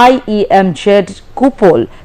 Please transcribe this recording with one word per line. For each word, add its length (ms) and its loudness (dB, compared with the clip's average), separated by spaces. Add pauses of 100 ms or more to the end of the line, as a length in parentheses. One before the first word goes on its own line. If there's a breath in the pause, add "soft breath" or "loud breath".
আইইএমজেড 1040 0 (320)
কুপল 420 0 (240 soft breath)